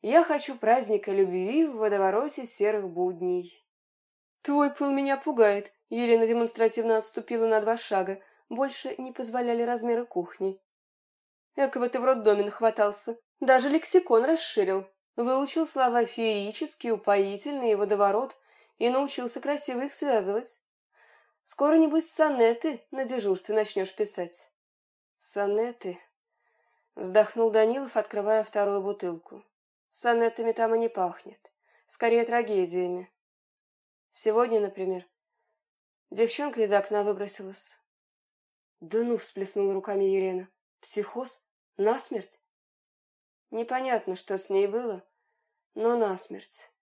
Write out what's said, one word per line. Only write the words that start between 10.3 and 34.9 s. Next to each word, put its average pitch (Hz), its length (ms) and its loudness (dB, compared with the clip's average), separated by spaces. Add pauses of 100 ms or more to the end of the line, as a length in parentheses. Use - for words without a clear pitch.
«Экого 269 340 0
ты 247 120 -4
в 240 40 -4
роддоме 214 400 4
нахватался, 214 720 0 (220)
даже 254 300 6
лексикон 311 560 4
расширил, 196 640 0 (260)
выучил 277 540 0
слова 240 360 2
феерический, 220 840 -4
упоительный 202 840 0
и - 40 6
водоворот 202 600 2 (420)
и 240 120 2
научился 254 500 -2
красиво 269 420 -4
их 285 120 -6
связывать. 220 680 -2 (840)
Скоро, 302 320 2
небось, 320 340 2
сонеты 254 800 2
на 269 140 -4
дежурстве 208 500 -2
начнёшь 208 400 -2
писать». 180 560 -6 (680)
«Сонеты», 202 800 -4 (1000)
вздохнул 214 540 2
Данилов, 233 460 2
открывая 214 460 0
вторую 202 400 -2
бутылку. 190 640 -8 (460)
Сонетами 233 600 0
там 226 240 2
и 226 40 2
не 226 100 0
пахнет, - 640 -6 (340)
скорее 233 380 2
трагедиями. 185 840 -2 (1000)
Сегодня, 226 480 0
например, 190 480 -4 (1080)